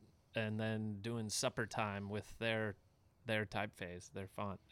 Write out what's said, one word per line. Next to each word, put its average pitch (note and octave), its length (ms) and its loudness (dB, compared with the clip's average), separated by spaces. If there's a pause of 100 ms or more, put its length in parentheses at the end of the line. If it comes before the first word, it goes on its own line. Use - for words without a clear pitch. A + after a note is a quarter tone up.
(340)
and G#2+ 240 2
then G#2+ 440 0
doing A2+ 260 -2
supper B2 380 0
time G2+ 420 0
with G#2 300 -4
their, A2 380 2 (500)
their G#2+ 180 2
typeface, F#2+ 720 -4
their G2 140 -4
font. G2+ 300 -2 (140)